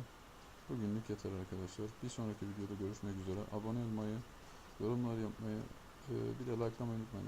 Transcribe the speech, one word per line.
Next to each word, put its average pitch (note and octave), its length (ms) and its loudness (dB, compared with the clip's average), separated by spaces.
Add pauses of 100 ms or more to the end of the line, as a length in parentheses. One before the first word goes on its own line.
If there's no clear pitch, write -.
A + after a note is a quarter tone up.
(680)
Bugünlük A2 400 2
yeter G2+ 220 0 (100)
arkadaşlar. F#2 460 -2 (160)
Bir B2 60 0
sonraki G#2+ 400 0
videoda G2+ 300 -2
görüşmek G2+ 380 0
üzere. F#2+ 220 2 (160)
Abone A2+ 300 2
olmayı, G#2+ 320 2 (600)
yorumlar A#2 380 4
yapmayı, A2 440 0 (480)
e, A#2+ 60 2 (240)
bir B2+ 80 -4
de B2 140 4
likelamayı A#2 380 2
unutmayın. G#2+ 280 -2